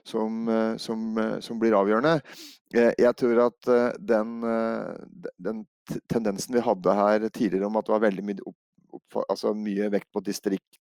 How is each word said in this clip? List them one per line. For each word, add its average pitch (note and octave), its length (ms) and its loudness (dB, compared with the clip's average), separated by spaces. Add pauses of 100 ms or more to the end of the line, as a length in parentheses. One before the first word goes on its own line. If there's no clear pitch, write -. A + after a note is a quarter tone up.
som, A2 420 -4
eh, A2+ 300 0
som, A2 400 -6
eh, A2 220 -2
som A#2 180 -10
blir A2 160 2
avgjørende. A2 480 4 (540)
Eh, A#2 240 6
jeg A#2+ 180 4
tror A#2+ 300 4
at, - 200 -10
eh, A#2+ 300 2
den, A2+ 460 -2
eh, A2+ 500 -2 (160)
de-, - 300 -12
den G#2+ 260 -6 (240)
t-, - 180 -6
tendensen G#2+ 460 -2
vi A#2+ 80 4
hadde G2 320 2
her G#2 360 2
tidligere F#2+ 360 0
om A2 120 -2
at G#2+ 80 -2
det G#2+ 120 0
var A2 80 2
veldig G2 180 0
mye G2+ 220 -6
opp-, - 540 -18
oppfa-, - 280 -6
altså, G#2+ 300 -2
mye G#2 320 -2
vekt G2+ 240 -2
på G2+ 80 -4
distrikt, G2 560 -4 (200)